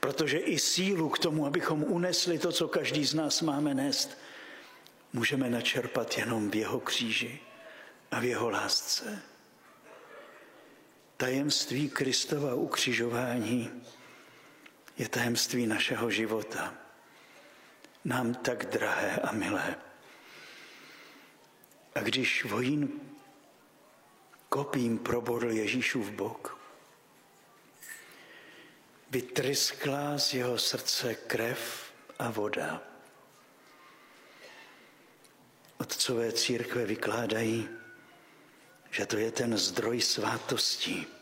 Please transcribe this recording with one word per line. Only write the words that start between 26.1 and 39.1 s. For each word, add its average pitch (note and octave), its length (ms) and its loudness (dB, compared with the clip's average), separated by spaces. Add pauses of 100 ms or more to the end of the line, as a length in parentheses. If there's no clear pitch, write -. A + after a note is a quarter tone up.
vytryskla C#3 1040 0
z C#3 160 2
jeho B2 240 2
srdce - 580 2
krev - 800 -2 (260)
a A#2 120 0
voda. G#2 500 -2 (3000)
Otcové A#2 540 2
církve A#2+ 540 2
vykládají, A2+ 840 2 (1200)
že - 140 -2
to A2 120 0